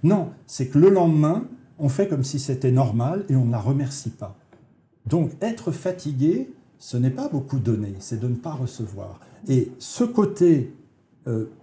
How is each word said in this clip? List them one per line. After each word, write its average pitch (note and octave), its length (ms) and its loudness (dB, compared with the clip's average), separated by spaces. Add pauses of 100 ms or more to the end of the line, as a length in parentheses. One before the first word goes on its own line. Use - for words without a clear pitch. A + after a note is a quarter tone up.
Non, F3+ 260 4 (160)
c'est - 220 -6
que C#3+ 100 2
le F3+ 120 10
lendemain, E3+ 580 4 (320)
on D3 80 0
fait G3 220 2
comme C3+ 160 0
si - 120 -6
c'était C3 340 0
normal C3 580 2
et C3 80 4
on B2 80 4
ne A#2 60 2
la A2+ 80 -2
remercie C3 520 -2
pas. - 260 -14 (680)
Donc, D#3 260 0 (100)
être A3 300 -4
fatigué, F3+ 800 -2 (260)
ce - 180 -12
n'est B2+ 140 2
pas C4+ 180 -4
beaucoup C#3 320 -4
donner, G#2 400 -2
c'est A2 200 -8
de B2 80 -4
ne B2 80 -2
pas D#3 180 -8
recevoir. G#2 680 -10 (280)
Et C3 320 2
ce - 240 -4
côté, F3 680 2 (540)
euh, A2+ 180 -2 (180)